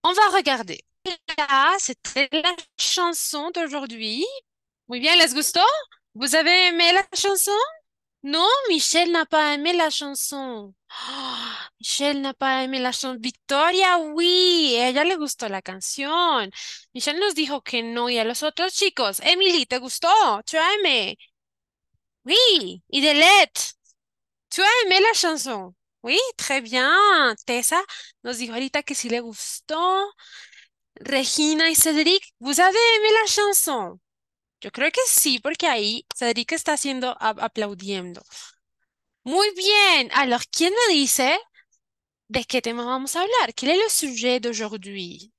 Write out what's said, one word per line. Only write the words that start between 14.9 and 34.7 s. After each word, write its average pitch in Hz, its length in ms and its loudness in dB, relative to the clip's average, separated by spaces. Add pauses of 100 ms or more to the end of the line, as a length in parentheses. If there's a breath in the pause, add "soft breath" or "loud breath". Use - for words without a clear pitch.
le 370 140 0
gustó 269 320 -8
la 190 120 -6
canción. 277 920 -2 (420 loud breath)
Michelle 294 260 -4
nos 392 160 -2
dijo 285 260 -4
que 233 220 -4
no, 240 260 -4
y 240 100 0
a 220 60 0
los 240 180 -4
otros 330 300 -4
chicos, 247 480 -2
Emily, 349 440 2
¿te 254 140 -4
gustó? 269 280 -4 (380)
¿Tu 320 120 -4
as 339 220 2
aimé? 233 380 0 (1080 soft breath)
Oui, 311 640 2
y 277 140 -2
Delette, 311 720 4 (760)
¿tu 349 140 -4
as 403 60 4 (160)
aimé 370 160 4
la 453 120 4
chanson? 254 600 -4 (280)
Oui, 277 160 0 (180)
très 277 240 -2
bien. 277 760 4 (100)
Tessa 254 360 0 (420 loud breath)
nos 240 140 -8
dijo 226 160 -8
ahorita 269 300 -4
que 285 120 -8
sí 233 140 -6
le 233 120 -2
gustó. 349 920 -4 (840 loud breath)
Regina 302 720 0
y 311 60 -2
Cédric, 320 480 2 (160)
¿vous 269 200 -2
avez 370 180 4 (200)
aimé 427 140 2
la 440 160 4
chanson? 294 760 0 (600)
Yo 233 100 -14